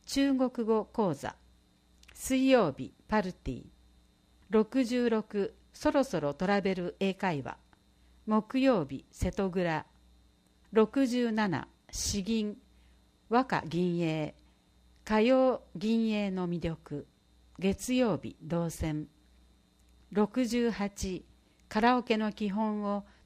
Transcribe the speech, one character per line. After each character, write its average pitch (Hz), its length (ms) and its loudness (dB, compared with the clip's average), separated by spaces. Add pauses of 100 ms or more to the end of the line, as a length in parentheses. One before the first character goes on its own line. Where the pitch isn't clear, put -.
中 277 300 2
国 247 320 -2
語 220 160 2
講 196 300 0
座。 - 240 -8 (760)
水 262 360 2
曜 214 280 6
日、 - 160 -10 (140)
パ 214 140 2
ル 185 100 -4
テ - 200 -10
ィ。 120 120 -10 (840)
六 220 340 2
十 240 260 0
六、 214 460 -2 (160)
そ - 180 -2
ろ 294 140 4
そ 185 160 -4
ろ 143 140 -2
ト 185 140 -4
ラ 202 120 4
ベ 190 160 0
ル 180 240 -6
英 196 140 0
会 180 280 -4
話。 - 160 -10 (680)
木 214 340 0
曜 254 260 4
日、 135 240 -10
瀬 185 220 -2
戸 196 180 -2
蔵。 170 360 -2 (880)
六 220 340 4
十 240 240 0
七、 208 360 -2 (240)
詩 - 320 -4
吟、 214 340 -2 (720)
和 247 160 4
歌 170 200 -2
吟 170 340 -2
詠。 156 340 -2 (720)
歌 214 160 2
謡 262 400 4 (140)
吟 220 340 0
詠 208 220 -2
の 180 180 -4
魅 175 100 -4
力。 156 480 -8 (500)
月 190 360 -2
曜 240 240 2
日、 - 240 -12
動 170 280 -4
線。 151 380 -4 (1040)
六 208 340 0
十 233 260 0
八、 196 520 -6 (460)
カ 214 100 -2
ラ 247 180 4
オ 233 60 -2
ケ 226 140 0
の 214 160 -2
基 208 160 -4
本 208 340 -2
を 202 220 -4 (200)